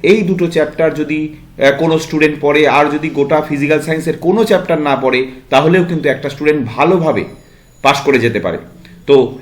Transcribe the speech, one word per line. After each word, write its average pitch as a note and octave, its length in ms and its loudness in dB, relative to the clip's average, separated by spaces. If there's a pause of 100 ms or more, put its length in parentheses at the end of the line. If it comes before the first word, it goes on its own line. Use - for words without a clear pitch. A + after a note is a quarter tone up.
এই G#3 200 4
দুটো F3 240 0
চ্যাপ্টার D#3+ 480 -2
যদি, D3+ 340 -4
আহ, - 500 -2
কোনো D#3+ 200 2
স্টুডেন্ট D3+ 420 0
পড়ে, D3 280 2
আর D3 240 4
যদি D3+ 160 -4
গোটা C#3 320 0
ফিজিক্যাল D3 400 -2
সায়েন্সের D#3+ 380 -4
কোনো G3+ 260 0
চ্যাপ্টার F3 360 0
না C#3+ 160 0
পড়ে, C3 300 0 (240)
তাহলেও E3 340 4
কিন্তু D#3 240 -2
একটা C3+ 200 -4
স্টুডেন্ট D3+ 480 -2
ভালোভাবে E3 480 0 (580)
পাস C#3 180 2
করে C3+ 180 2
যেতে A2 220 0
পারে। E2+ 180 -6 (480)
তো C3+ 360 4